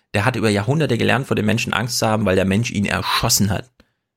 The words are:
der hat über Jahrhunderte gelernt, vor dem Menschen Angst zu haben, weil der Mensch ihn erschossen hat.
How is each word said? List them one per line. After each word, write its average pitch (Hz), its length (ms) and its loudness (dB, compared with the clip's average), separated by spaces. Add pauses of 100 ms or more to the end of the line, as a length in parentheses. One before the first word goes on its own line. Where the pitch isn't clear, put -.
(140)
der 101 100 0
hat 120 120 0
über 110 140 0
Jahrhunderte 117 480 0
gelernt, 107 280 2
vor 113 100 -2
dem 104 100 0
Menschen 107 260 0
Angst 117 260 -2
zu - 80 0
haben, 107 180 0
weil 95 120 2
der 92 80 2
Mensch 98 260 0
ihn 101 160 -2
erschossen 98 640 0
hat. - 200 -4 (460)